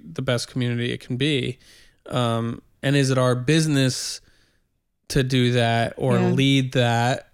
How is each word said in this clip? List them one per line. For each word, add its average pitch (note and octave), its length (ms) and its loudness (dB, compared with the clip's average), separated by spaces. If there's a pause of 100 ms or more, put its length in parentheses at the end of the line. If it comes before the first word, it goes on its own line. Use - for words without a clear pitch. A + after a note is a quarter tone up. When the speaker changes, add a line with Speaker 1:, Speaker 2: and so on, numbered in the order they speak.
Speaker 1:
the D#3+ 200 -10
best B2 260 -2
community A#2+ 440 -4
it - 80 -8
can - 160 -8
be? B2+ 420 -2 (500)
Um, A#2 540 -4 (200)
and C#3 140 0
is C3+ 140 2
it C3 80 0
our B2+ 160 2
business C#3 840 0 (880)
to C#3+ 160 0
do B2+ 280 2
that A#2 440 2
or C3 220 0
Speaker 2:
Yeah. A#2+ 120 2
Speaker 1:
lead C3+ 420 2
that? A#2+ 600 0